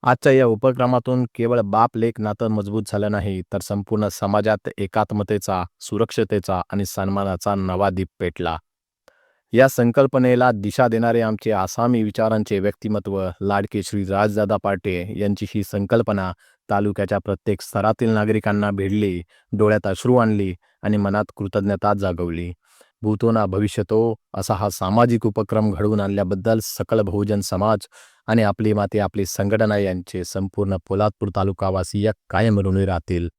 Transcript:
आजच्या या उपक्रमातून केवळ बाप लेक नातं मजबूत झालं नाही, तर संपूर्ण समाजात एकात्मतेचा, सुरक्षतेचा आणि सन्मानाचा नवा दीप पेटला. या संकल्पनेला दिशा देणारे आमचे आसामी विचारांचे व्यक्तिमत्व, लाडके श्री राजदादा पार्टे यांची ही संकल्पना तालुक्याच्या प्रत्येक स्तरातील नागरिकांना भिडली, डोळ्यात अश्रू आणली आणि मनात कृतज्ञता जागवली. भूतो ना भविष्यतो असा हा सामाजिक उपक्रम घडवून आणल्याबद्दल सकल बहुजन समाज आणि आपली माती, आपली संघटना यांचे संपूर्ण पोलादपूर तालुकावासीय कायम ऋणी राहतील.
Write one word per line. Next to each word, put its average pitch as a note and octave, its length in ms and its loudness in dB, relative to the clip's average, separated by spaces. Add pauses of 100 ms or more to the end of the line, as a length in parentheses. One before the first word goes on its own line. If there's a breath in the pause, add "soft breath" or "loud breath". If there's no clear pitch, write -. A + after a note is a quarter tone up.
आजच्या C3+ 280 4
या C3 140 8
उपक्रमातून B2 800 2 (100)
केवळ A#2+ 260 2
बाप A2 360 2
लेक A2+ 220 0
नातं G#2+ 280 -2
मजबूत G#2+ 400 -2
झालं G#2 240 -2
नाही, G2 300 -2 (120)
तर G2+ 60 -2
संपूर्ण G#2 480 -2
समाजात G#2 720 0
एकात्मतेचा, G2+ 880 -2 (160)
सुरक्षतेचा G#2 920 -2
आणि G2+ 160 -4
सन्मानाचा G2 720 -4
नवा F#2+ 340 0
दीप F#2 180 -4 (120)
पेटला. E2+ 380 -4 (960 soft breath)
या B2+ 140 8
संकल्पनेला B2+ 840 4
दिशा G#2 360 0
देणारे A#2 340 2
आमचे A2 300 -2
आसामी A2+ 520 0
विचारांचे G#2+ 560 0
व्यक्तिमत्व, G2 720 -2 (120)
लाडके G2+ 420 -2
श्री G2+ 220 -4
राजदादा G2+ 580 0
पार्टे F#2+ 560 -4
यांची G2+ 260 -2 (100)
ही G#2 80 -2
संकल्पना G2+ 680 -2 (380 soft breath)
तालुक्याच्या G2+ 480 0
प्रत्येक G2 440 -4
स्तरातील A2 480 0
नागरिकांना G#2 600 0
भिडली, G2 500 -2 (360 soft breath)
डोळ्यात G#2+ 300 4
अश्रू B2 280 2
आणली G#2 380 2 (280)
आणि G#2 160 0
मनात G#2 260 0 (120)
कृतज्ञता G2+ 580 0
जागवली. F2 580 -4 (500 soft breath)
भूतो G#2+ 300 0
ना A2 140 2
भविष्यतो G#2+ 680 0 (180)
असा F#2+ 200 -2
हा G2+ 160 0
सामाजिक A2 560 2
उपक्रम G#2+ 460 0
घडवून G#2 280 0
आणल्याबद्दल G2+ 640 0
सकल - 380 -2
बहुजन G2+ 380 0
समाज G#2 480 -2 (400 loud breath)
आणि A2+ 160 2
आपली G#2+ 300 0
माती, G#2 260 0
आपली G2 260 -2
संघटना G#2+ 520 0
यांचे F#2 460 -4
संपूर्ण G2 540 -4 (100)
पोलादपूर G2+ 480 -2
तालुकावासीय G2 760 -2 (180)
कायम G#2 300 2
ऋणी F#2+ 260 2
राहतील. F2 540 -2